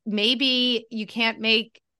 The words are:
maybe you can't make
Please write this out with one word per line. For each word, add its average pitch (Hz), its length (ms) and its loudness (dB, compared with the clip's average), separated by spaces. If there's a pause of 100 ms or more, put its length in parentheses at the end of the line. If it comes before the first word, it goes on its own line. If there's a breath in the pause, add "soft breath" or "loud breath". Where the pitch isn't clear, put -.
maybe 240 840 0
you 214 160 -6
can't 226 320 -2
make 220 440 0 (180)